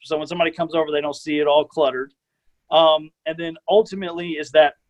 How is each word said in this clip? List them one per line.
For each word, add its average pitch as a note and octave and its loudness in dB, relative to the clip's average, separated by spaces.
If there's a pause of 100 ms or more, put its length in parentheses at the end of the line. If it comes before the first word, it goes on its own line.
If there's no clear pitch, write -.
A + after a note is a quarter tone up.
So D#3 -4
when D3+ -6
somebody E3+ -2
comes E3 -6
over, D#3 0
they D3 -2
don't D3 -6
see D3+ -6
it D3 0
all D3 4
cluttered. C3+ -4 (560)
Um, D#3 2 (160)
and D#3+ -6
then E3 -10 (120)
ultimately F3 -2
is D3 -8
that, D3+ 6 (160)